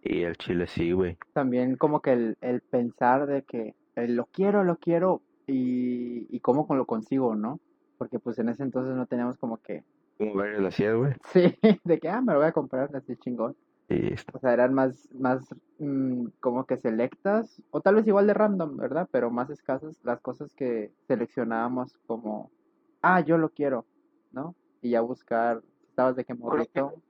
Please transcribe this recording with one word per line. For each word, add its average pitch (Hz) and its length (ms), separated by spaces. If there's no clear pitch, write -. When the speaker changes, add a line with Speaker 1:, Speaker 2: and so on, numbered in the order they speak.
Speaker 1:
Y 82 200
el 85 140
chile 87 300
sí, 85 260
güey. 90 240
Speaker 2:
También 127 440
como 147 240
que 139 120
el, 117 280
el 123 200
pensar 123 680
de 139 160
que, 113 320
eh, 120 120
lo 120 180
quiero, 202 380
lo 175 120
quiero, 170 460
y, 123 880
y 123 60
cómo 139 260
con-, 147 100
lo 127 100
consigo, 117 500
¿no? 117 240
Porque, 117 200
pues, 117 200
en 117 120
ese 139 140
entonces 131 320
no 123 100
teníamos 123 320
como 113 200
que 85 240
Speaker 1:
Como 104 160
ver 104 260
la 95 120
ciudad, 107 240
güey. 127 240
Speaker 2:
<laughs> - 120
Sí, 180 240
de 165 160
que, 156 80
"Ah, 214 120
me 240 120
lo 143 80
voy 156 80
a - 40
comprar, 139 420
así 127 220
chingón". 120 400
Speaker 1:
Sí, - 80
está. - 240
Speaker 2:
O - 40
sea, 127 140
eran 123 200
más, 131 400
más, 131 400
mm, 135 480
como 127 240
que 127 140
selectas, 131 920
o - 120
tal 202 140
vez 220 100
igual 202 200
de 208 80
random, 190 440
¿verdad? 165 320
Pero 120 200
más 120 200
escasas 147 520
las 120 180
cosas 131 340
que 117 360
seleccionábamos 120 1000
como, 110 440
"Ah, 180 180
yo 165 180
lo 156 120
quiero", 139 340
¿no? 151 220
Y 120 100
ya 117 120
buscar, 117 580
estabas 127 260
de 127 80
que 127 100
Speaker 1:
Creo 120 60
que 117 400
Speaker 2:
morrito. 139 120